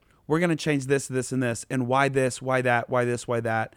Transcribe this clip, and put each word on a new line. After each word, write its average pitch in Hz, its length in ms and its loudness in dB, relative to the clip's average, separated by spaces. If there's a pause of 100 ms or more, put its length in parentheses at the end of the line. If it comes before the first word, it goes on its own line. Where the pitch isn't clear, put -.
(260)
"We're 156 140 2
gonna 175 160 2
change 143 300 -2
this, 139 200 0
this, 127 260 -4
and 131 100 0
this, 120 260 -4
and 131 180 -2
why 135 220 4
this, 131 320 0
why 131 220 0
that, 120 260 2
why 123 160 2
this, 120 240 -4
why 117 120 -2
that?" 113 360 -2